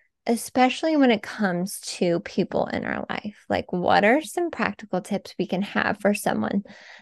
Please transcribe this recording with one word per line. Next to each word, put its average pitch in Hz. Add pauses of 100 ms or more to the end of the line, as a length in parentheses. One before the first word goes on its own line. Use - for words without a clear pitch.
(280)
especially 254
when 269
it 208
comes 185
to 170
people -
in -
our -
life. -
Like, 190
what 180
are 262
some 339
practical 202
tips -
we 175
can 190
have -
for 202
someone 208 (380)